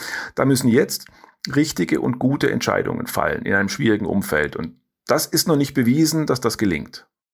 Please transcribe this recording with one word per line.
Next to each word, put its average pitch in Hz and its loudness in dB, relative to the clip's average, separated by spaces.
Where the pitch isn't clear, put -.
da 127 2
müssen 131 2
jetzt 135 2
richtige 151 0
und 127 -2
gute 135 2
Entscheidungen - -2
fallen 76 -2
in - -2
einem 98 2
schwierigen 107 0
Umfeld. 78 -2
Und - -8
das 151 2
ist - -2
noch 160 2
nicht 143 -2
bewiesen, 151 2
dass 139 0
das 113 -2
gelingt. 85 -2